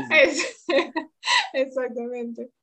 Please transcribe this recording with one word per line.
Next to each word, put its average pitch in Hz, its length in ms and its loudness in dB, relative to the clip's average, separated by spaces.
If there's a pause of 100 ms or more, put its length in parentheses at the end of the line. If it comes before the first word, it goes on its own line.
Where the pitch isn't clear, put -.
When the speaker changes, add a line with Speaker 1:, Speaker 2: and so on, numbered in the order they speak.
Speaker 1:
sí. 622 140 4
Speaker 2:
Es-, - 440 0
<laughs> - 840 0
exactamente. 247 1000 -4 (120)